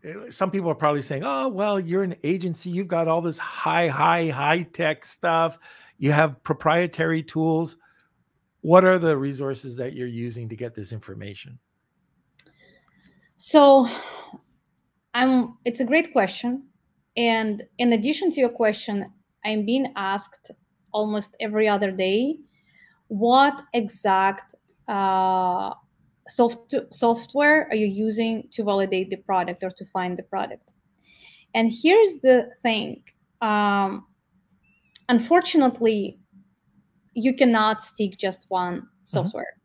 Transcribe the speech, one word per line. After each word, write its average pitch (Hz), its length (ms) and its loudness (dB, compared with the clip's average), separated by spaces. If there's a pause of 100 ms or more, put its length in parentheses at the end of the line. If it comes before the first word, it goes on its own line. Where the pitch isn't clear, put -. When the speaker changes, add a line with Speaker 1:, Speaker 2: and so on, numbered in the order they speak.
Speaker 1:
uh, 196 260 -16
some 190 200 -2
people 185 180 -2
are 156 60 0
probably 147 280 0
saying, 139 220 -6
"Oh, 269 220 -4
well, 208 320 -2
you're 185 240 -2
an 185 220 -4
agency. 175 460 -4
You've 180 180 -4
got 165 180 0
all 165 140 0
this 165 180 -6
high, 165 480 -2
high, 165 440 2
high-tech 156 760 -2
stuff. 165 560 -2 (380)
You 139 120 0
have 147 320 2
proprietary 160 800 0
tools." 160 540 -2 (880)
What 180 220 8
are 185 140 6
the 160 180 2
resources 135 600 -6
that 127 160 -8
you're 123 160 -8
using 117 400 -10
to 110 80 -12
get 117 180 -10
this 104 160 -14
information? 107 680 -16 (1800)
Speaker 2:
So, 277 500 6 (1300)
I'm, 254 500 2
it's 240 140 -4
a 262 60 0
great 311 280 0
question. 240 520 -2 (520)
And 220 460 0 (160)
in 240 140 4
addition 302 400 0
to 285 80 -2
your 247 80 4
question, 214 640 -2 (320)
I'm 214 200 -2
being 247 300 -2
asked 196 560 -6 (400)
almost 214 480 -4
every 214 300 0
other 202 240 0
day, 220 480 -2 (680)
"What 254 560 2 (100)
exact, 196 840 -2 (320)
uh, 190 840 0 (540)
soft-, 233 480 -2 (160)
software 285 800 2
are 226 60 -2
you 214 100 0
using 220 640 -4
to 220 140 -6
validate 190 460 -2
the 190 80 -8
product 180 440 -4
or 190 80 -6
to 190 140 -18
find 180 340 -6
the 185 60 -12
product?" - 480 -10 (840)
And 226 160 2
here's 359 460 4
the 247 340 4 (120)
thing. - 420 -4 (380)
Um, 202 640 0 (1040)
unfortunately, 240 1080 2 (1000)
you 247 140 2
cannot 220 480 2
stick - 380 -6
just 190 300 -6
one 180 320 -4
Speaker 1:
Mm-hmm. - 240 -20
Speaker 2:
software. - 600 -6